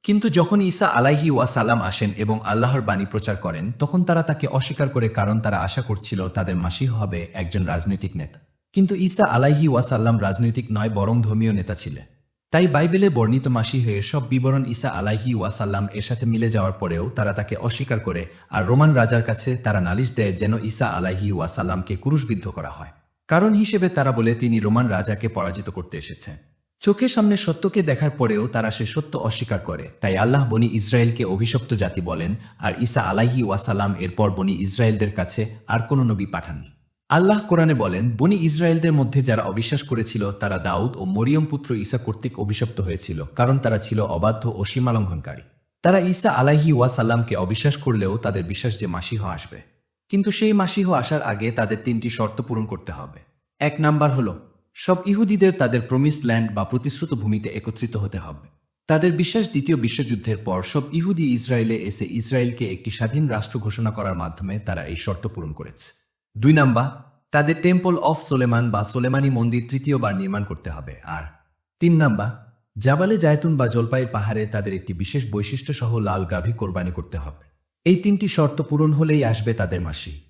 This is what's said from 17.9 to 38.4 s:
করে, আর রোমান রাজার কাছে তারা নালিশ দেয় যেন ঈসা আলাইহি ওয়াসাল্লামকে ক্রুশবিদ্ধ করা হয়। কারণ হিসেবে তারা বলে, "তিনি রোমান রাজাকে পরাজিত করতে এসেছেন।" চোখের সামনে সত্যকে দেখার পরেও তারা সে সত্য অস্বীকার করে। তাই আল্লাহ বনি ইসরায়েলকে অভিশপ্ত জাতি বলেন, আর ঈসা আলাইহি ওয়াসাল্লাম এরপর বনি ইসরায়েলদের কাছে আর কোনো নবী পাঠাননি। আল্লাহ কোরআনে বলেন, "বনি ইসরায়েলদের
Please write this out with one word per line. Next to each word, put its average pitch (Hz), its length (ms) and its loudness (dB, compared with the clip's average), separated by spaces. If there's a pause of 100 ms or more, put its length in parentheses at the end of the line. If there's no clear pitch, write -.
করে, 90 260 -4 (240)
আর 104 160 0
রোমান 143 280 6
রাজার 117 300 4
কাছে 123 340 -2
তারা 104 240 0
নালিশ 98 340 -2
দেয় 104 160 0
যেন 104 320 0
ঈসা 107 240 -2
আলাইহি 92 440 -2
ওয়াসাল্লামকে 90 640 -2
ক্রুশবিদ্ধ 120 520 -2
করা 95 220 -8
হয়। - 220 -14 (360)
কারণ 196 260 4
হিসেবে 202 360 4
তারা 135 220 2
বলে, 113 240 2
"তিনি 117 240 2
রোমান 110 280 4
রাজাকে 101 400 -2
পরাজিত 92 420 -4
করতে 87 280 -10
এসেছেন।" - 380 -12 (440)
চোখের 202 280 2
সামনে 208 300 4
সত্যকে 190 460 0
দেখার 151 260 2
পরেও 113 380 0
তারা 113 240 -2
সে 113 140 -4
সত্য 147 320 -6
অস্বীকার 113 420 -4
করে। 78 280 -8 (140)
তাই 95 160 0
আল্লাহ 123 320 2
বনি 113 220 2
ইসরায়েলকে 117 540 2
অভিশপ্ত 113 480 -2
জাতি 92 280 -2
বলেন, 87 340 -4 (240)
আর 107 200 -2
ঈসা 117 220 2
আলাইহি 117 420 0
ওয়াসাল্লাম 101 560 0
এরপর 95 320 0
বনি 95 220 0
ইসরায়েলদের 101 580 0
কাছে 101 340 -2 (220)
আর 113 120 0
কোনো 131 240 0
নবী 104 220 0
পাঠাননি। 85 420 -10 (420)
আল্লাহ 190 300 4
কোরআনে 165 340 4
বলেন, 107 440 0
"বনি 165 180 4
ইসরায়েলদের 165 580 2